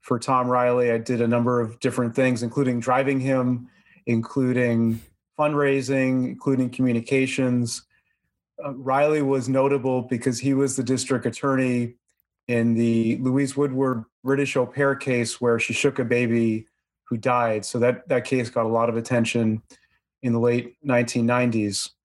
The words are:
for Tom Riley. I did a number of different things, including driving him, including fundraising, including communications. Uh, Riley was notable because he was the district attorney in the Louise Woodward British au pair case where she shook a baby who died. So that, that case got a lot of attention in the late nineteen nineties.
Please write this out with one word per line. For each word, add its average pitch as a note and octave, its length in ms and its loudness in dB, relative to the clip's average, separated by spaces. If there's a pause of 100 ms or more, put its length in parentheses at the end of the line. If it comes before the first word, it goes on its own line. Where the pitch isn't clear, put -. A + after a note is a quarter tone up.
for A#2+ 180 -4
Tom C3 260 0
Riley. B2 460 2
I A#2 60 0
did A#2 220 -4
a A#2 60 2
number A#2+ 340 2
of A2+ 200 -6
different A#2 340 -2
things, B2+ 300 0
including B2 340 -2
driving C3 400 0
him, B2+ 500 0 (380)
including A#2 960 0 (360)
fundraising, C3+ 920 0
including C3 420 -2
communications. B2 1120 0 (840)
Uh, C#3+ 100 -6
Riley C#3 460 0
was C3+ 280 0
notable C3 540 2
because A#2+ 360 -2
he C#3 160 0
was C3+ 220 0
the C3 80 -2
district B2 420 -2
attorney B2 680 -2 (520)
in A#2 280 2
the A2+ 420 2
Louise C3 400 0
Woodward C3 480 0 (180)
British C#3 340 0
au B2+ 80 2
pair C#3 300 0
case B2 460 -2
where A#2 180 2
she A2+ 140 -4
shook C3 260 0
a B2+ 60 -2
baby A#2 640 0 (340)
who - 140 -6
died. A2+ 480 0
So - 160 -6
that, B2 300 0
that B2+ 160 0
case B2+ 220 -2
got A#2 160 -2
a A2 40 0
lot A#2 200 2
of A2+ 80 -2
attention A2+ 640 0 (600)
in B2+ 100 0
the A#2 80 2
late A#2+ 440 0
nineteen A#2+ 420 0
nineties. A#2 640 0 (140)